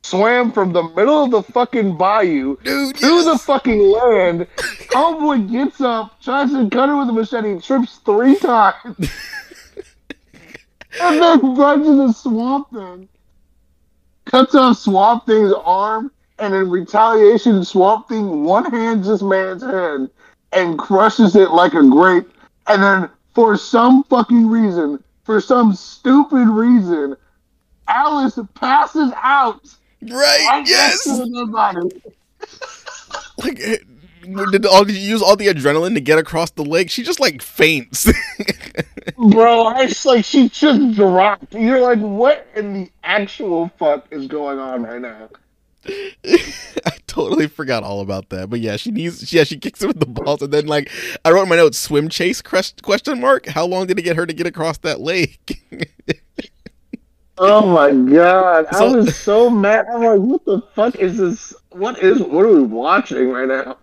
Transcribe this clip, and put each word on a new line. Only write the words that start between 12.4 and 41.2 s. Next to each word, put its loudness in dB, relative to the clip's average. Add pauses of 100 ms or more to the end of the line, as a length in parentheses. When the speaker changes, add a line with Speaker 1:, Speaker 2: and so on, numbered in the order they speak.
Speaker 1:
Thing. -16 (1200)
Cuts 2
off 4
Swamp 2
Thing's 2 (100)
arm, -2 (280)
and -4
in 0
retaliation, 2
Swamp 0
Thing -4
one-hands -2
this 0
man's -4
head -6 (440)
and -2
crushes 2
it 6
like 4
a 4
grape. 4 (400)
And 2
then, 2 (260)
for 4
some 4
fucking 2
reason, -2 (200)
for 0
some 2
stupid 0
reason, 0 (720)
Alice -2 (160)
passes 0 (100)
out 0 (400)
Speaker 2:
Right, 0
Speaker 1:
right 2
next -6
Speaker 2:
yes. 0
Speaker 1:
to -4
the -6 (160)
dead -8
body. -4 (1400)
Speaker 2:
Like, -8
eh, -4 (760)
did 0
all, 6
did -2
you -8
use 0
all 4
the -2
adrenaline 0
to -2
get 2
across -4
the -10
lake? -2
She -8
just, -6
like, -2
faints. -2 (560)
<laughs> -12
Speaker 1:
Bro, 6
I 0
just, -6
like, 4
she 2
just 0
dropped. 2